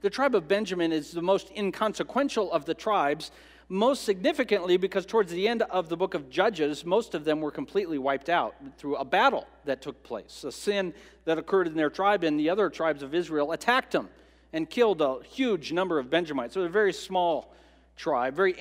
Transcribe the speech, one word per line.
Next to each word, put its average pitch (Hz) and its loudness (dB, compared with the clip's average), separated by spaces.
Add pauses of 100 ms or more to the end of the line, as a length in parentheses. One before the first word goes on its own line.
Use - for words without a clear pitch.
The 202 0
tribe 262 0
of 170 2
Benjamin 185 0
is 156 -4
the 170 -6
most 185 0
inconsequential 208 -2
of 156 -2
the 160 -4
tribes, 156 0 (360)
most 220 2
significantly 202 2
because 190 0
towards 208 0
the 185 0
end 233 0
of 180 -2
the 165 -4
book 180 -2
of 143 -6
Judges, 160 0
most 202 0
of 151 -4
them 156 0
were 147 -4
completely 160 -4
wiped 135 -2
out 151 0 (220)
through 143 -4
a 135 -4
battle 185 2 (200)
that 135 -4
took 139 -12
place, - -12
a 131 -8
sin 196 -4 (320)
that 160 0
occurred 180 2
in 156 -6
their 156 2
tribe, 196 2
and 151 2
the 151 2
other 190 2
tribes 151 -2
of 135 -10
Israel 156 0
attacked 247 0
them - 0 (460)
and 160 -4
killed 208 4
a 131 0
huge 180 -2
number 170 0
of 123 -6
Benjamites. 147 -2
So 190 -2
a 175 -2
very 196 2
small 175 0 (440)
tribe, 135 -2
very 185 4